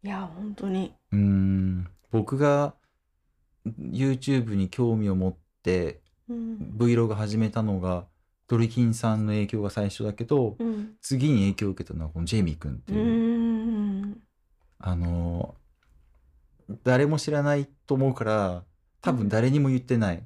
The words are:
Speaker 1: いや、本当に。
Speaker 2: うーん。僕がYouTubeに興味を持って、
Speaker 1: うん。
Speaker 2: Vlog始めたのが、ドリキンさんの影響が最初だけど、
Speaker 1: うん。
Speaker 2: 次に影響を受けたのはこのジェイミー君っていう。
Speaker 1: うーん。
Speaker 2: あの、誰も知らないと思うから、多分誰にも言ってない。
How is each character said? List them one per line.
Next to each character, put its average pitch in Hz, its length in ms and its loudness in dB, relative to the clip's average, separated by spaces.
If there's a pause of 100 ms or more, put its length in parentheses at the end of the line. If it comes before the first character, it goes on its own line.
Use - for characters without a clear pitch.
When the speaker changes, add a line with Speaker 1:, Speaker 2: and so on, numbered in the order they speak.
Speaker 1:
い 196 60 -10
や、 190 260 -8
本 208 200 -10
当 196 140 -6
に。 185 260 -2 (180)
Speaker 2:
う 101 40 0
ー - 20 4
ん。 95 680 2 (220)
僕 113 280 0
が 143 360 2 (920)
YouTube 127 880 -2
に 95 140 2
興 117 280 0
味 107 140 0
を 92 60 2
持 95 140 2
っ 92 60 -10 (260)
て、 90 380 0 (280)
Speaker 1:
う 240 60 -8
ん。 226 440 -8
Speaker 2:
Vlog 117 360 4
始 107 220 -2
め 110 140 2
た 113 120 -2
の 101 180 0
が、 90 260 -2 (400)
ド 120 120 2
リ 117 100 4
キ 117 120 -2
ン 117 140 4
さ 113 220 0
ん 107 100 0
の 107 60 0
影 104 160 0
響 107 140 -2
が 101 80 -2
最 101 200 -2
初 - 140 -8
だ 104 80 -2
け 117 120 -6
ど、 120 340 0
Speaker 1:
う 233 60 -4
ん。 220 360 -4
Speaker 2:
次 139 300 0
に 120 100 4
影 98 140 2
響 107 140 -4
を - 20 -2
受 - 140 -8
け - 40 -16
た - 80 -12
の 80 80 -6
は 80 60 -8
こ 82 100 -8
の 85 40 -2
ジ 110 120 -2
ェ - 40 4
イ - 20 4
ミ 80 120 0
ー 73 40 -12
君 71 160 -6
っ - 20 -10
て - 160 -10
い 208 40 0
う。 214 40 2
Speaker 1:
う 220 40 0
ー - 20 2 (1000)
ん。 208 160 -12 (560)
Speaker 2:
あ 92 180 -2
の、 85 600 -4 (1300)
誰 127 220 4
も 151 120 2
知 147 140 -4
ら 147 100 0
な 147 140 2
い 139 120 -2 (180)
と 143 80 0
思 135 160 2
う 127 40 -2
か - 80 -6
ら、 101 420 0 (360)
多 - 120 0
分 107 160 0
誰 113 220 4
に 143 80 4
も 135 120 4
言 127 80 2
っ - 20 0
て 127 180 0
な 101 140 2
い。 85 140 -6